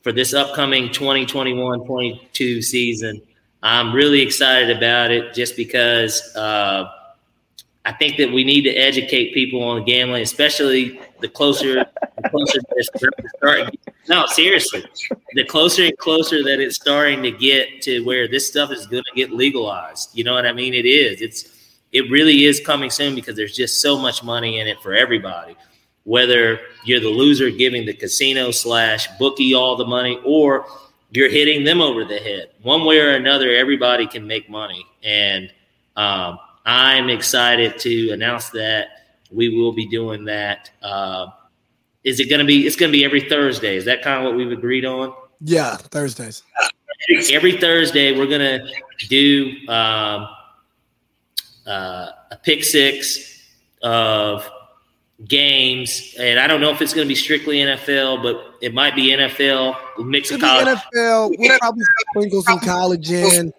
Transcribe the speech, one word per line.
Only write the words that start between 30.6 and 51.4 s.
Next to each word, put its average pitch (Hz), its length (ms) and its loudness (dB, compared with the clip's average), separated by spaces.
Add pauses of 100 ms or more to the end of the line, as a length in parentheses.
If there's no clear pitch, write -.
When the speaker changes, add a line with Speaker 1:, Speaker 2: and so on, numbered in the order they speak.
Speaker 1:
you're 131 160 4
hitting 147 360 2
them 170 160 4
over 117 240 0
the 104 120 -8
head, 101 340 -10 (100)
one 151 240 0
way 156 140 6
or 147 120 4
another, 131 420 2
everybody 123 540 2
can 110 180 -14
make 107 240 -8
money. 101 360 -12 (180)
And, 101 480 0 (460)
um, 92 420 -4 (260)
I'm 127 440 4
excited 120 680 2
to 117 320 0
announce 117 400 -4
that 110 360 -4 (420)
we 117 200 0
will 117 240 0
be 110 140 -4
doing 110 380 -6
that. 104 460 -6 (100)
Uh, 95 460 -6 (760)
is 131 160 -2
it 131 100 0
gonna 143 160 2
be, 143 200 6
it's 151 120 -2
gonna 160 160 4
be 143 100 6
every 139 240 2
Thursday. 123 480 0
Is 92 100 -4
that 123 180 0
kinda 135 200 -2
what 123 120 -2
we've 120 160 -2
agreed 123 340 -2
on? 131 280 -6 (280)
Speaker 2:
Yeah, 156 340 0
Thursdays. 123 680 -8 (840)
Speaker 1:
Every 165 280 2
Thursday, 147 600 2
we're 139 100 0
gonna 139 380 -2 (440)
do, 139 440 4 (140)
um, 110 600 -2 (1400)